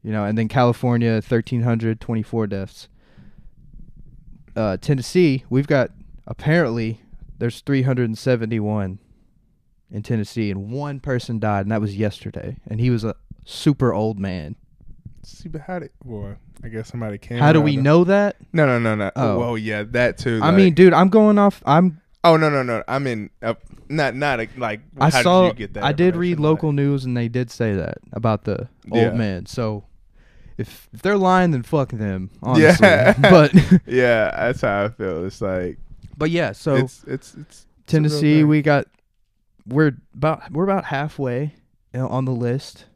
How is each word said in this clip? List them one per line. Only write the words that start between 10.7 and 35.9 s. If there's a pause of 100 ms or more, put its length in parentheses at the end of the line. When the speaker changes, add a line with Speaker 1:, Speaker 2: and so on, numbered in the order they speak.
Speaker 1:
one
person
died,
and
that
was
yesterday, (100)
and
he
was
a (300)
super
old
man. (680)
Speaker 2:
See,
but
how
did, (120)
well, (280)
I
guess
somebody
came
Speaker 1:
How
do
Speaker 2:
around
Speaker 1:
we
Speaker 2:
him.
Speaker 1:
know
that? (160)
Speaker 2:
No,
no,
no,
no.
Speaker 1:
Oh.
Speaker 2:
Well,
yeah,
that
too,
Speaker 1:
I
mean,
Speaker 2:
like
Speaker 1:
dude,
I'm
going
off,
I'm (220)
Speaker 2:
Oh,
no,
no,
no!
I
mean, (120)
uh, (340)
not,
not,
uh, (120)
like, (180)
Speaker 1:
I
Speaker 2:
how
Speaker 1:
saw,
Speaker 2:
did
you (140)
get
that
Speaker 1:
I
did
Speaker 2:
information?
Speaker 1:
read
local
Speaker 2:
Like
Speaker 1:
news,
and
they
did
say
that (120)
about
the (240)
old
Speaker 2:
Yeah.
Speaker 1:
man.
So, (720)
if,
if
they're
lying,
then
fuck
them, (100)
honestly.
Speaker 2:
Yeah.
<laughs>
Speaker 1:
But
<laughs>
Speaker 2:
Yeah,
that's
how
I
feel.
It's
like (400)